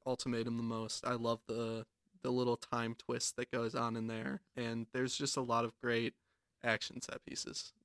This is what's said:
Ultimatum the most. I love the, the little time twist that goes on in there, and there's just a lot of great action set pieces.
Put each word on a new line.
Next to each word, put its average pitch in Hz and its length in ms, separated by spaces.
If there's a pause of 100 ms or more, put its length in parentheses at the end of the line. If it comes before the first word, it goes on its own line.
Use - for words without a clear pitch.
Ultimatum 117 500
the 117 80
most. 113 420
I 123 100
love 117 300
the, 113 400 (360)
the 127 100
little 123 240
time 117 400
twist - 400
that 123 160
goes 117 240
on 117 220
in 113 100
there, 113 320 (160)
and 117 380
there's 127 240
just 139 180
a 139 60
lot 117 240
of 113 160
great 117 320 (500)
action 117 380
set - 240
pieces. - 480 (120)